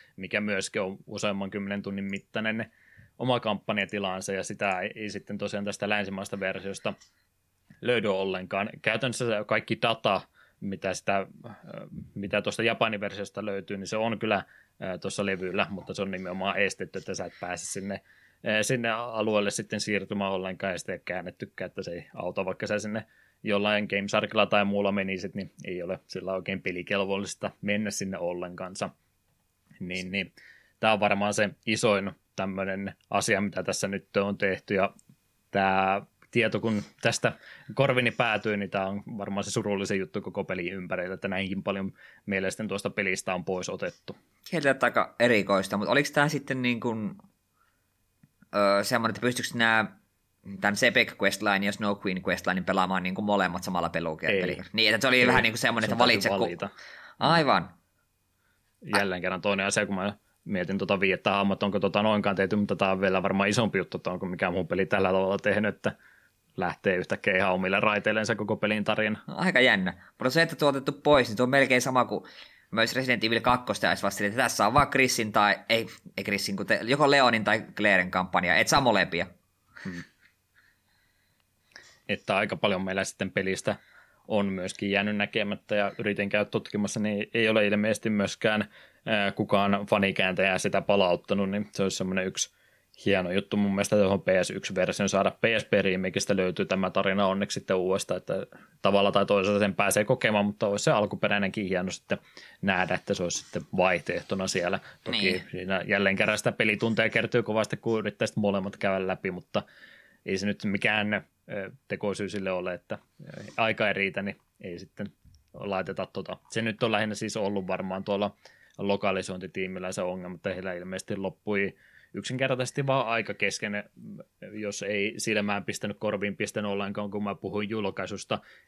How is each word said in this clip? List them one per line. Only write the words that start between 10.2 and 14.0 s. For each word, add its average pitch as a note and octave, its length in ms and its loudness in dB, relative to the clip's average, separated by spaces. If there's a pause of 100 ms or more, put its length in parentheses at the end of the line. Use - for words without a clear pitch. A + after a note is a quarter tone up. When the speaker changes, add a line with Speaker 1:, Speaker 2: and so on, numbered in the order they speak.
Speaker 1:
mitä G2 340 -4
sitä, G2 340 -2 (180)
äh, G#2+ 100 -14 (600)
mitä G2+ 260 -2
tuosta G#2+ 220 -4
Japanin A2+ 360 0
versiosta G2+ 460 -8
löytyy, G2 320 -6
niin F#2+ 100 -8
se G#2+ 100 -4
on A2 220 0